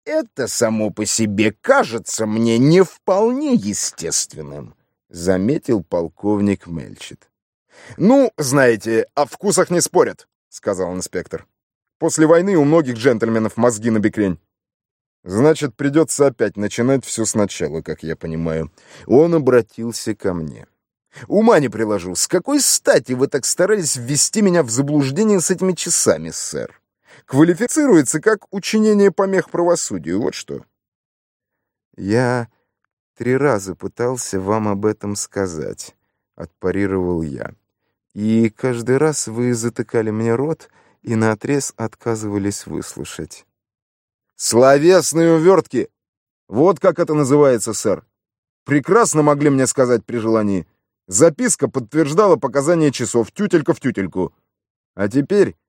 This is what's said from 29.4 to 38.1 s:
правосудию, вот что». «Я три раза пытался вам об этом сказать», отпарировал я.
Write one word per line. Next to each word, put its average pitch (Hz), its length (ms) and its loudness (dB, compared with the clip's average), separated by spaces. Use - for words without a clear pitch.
правосудию, 107 720 -2
вот - 140 -4
что». - 280 -14
«Я 117 500 -2
три 120 180 -2
раза 107 400 0
пытался 120 640 -6
вам 107 300 -2
об 101 160 -4
этом 104 320 -4
сказать», 82 800 -8
отпарировал 90 880 -4
я. 64 280 -10